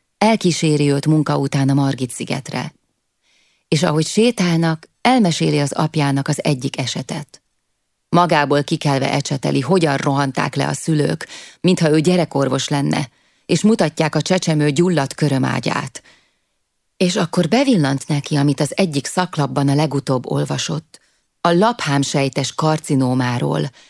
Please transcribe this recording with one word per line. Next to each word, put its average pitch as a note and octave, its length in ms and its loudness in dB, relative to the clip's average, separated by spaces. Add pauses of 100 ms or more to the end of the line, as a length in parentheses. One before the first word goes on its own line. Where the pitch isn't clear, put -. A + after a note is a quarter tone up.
(180)
elkíséri D#3+ 720 2
őt C#3 160 0
munka D3+ 320 2
után C#3 300 0
a C#3 60 4
Margit-szigetre. C3+ 1000 -4 (920)
És D3 140 0
ahogy D#3 240 2
sétálnak, E3+ 800 0 (120)
elmeséli E3 600 2
az C#3+ 120 -2
apjának C#3+ 560 -2
az - 160 -2
egyik C3 340 -2
esetet. C#3 640 -8 (680)
Magából D3 540 2
kikelve C#3 500 -2
ecseteli, C#3+ 480 -2
hogyan D3+ 360 2
rohanták C#3 580 -2
le C#3+ 140 -2
a D3 40 -2
szülők, D#3 540 -2 (340)
mintha E3+ 300 2
ő D#3 100 4
gyerekorvos D3 680 0
lenne, D3 420 -2 (360)
és - 160 0
mutatják E3+ 520 2
a D3+ 80 0
csecsemő D#3 480 0
gyulladt D3+ 440 0
körömágyát. C3 880 -2 (920)
És F3+ 200 0
akkor F3 320 0
bevillant F3+ 600 2
neki, D3 280 -2
amit C#3+ 240 2
az D3 160 -4
egyik D#3 300 -2
szaklapban C#3+ 600 -2
a C#3 60 2
legutóbb C#3 560 -2
olvasott, D3 720 -6 (400)
a E3+ 120 2
laphámsejtes C#3+ 1000 0
karcinómáról. C#3+ 1160 -2 (200)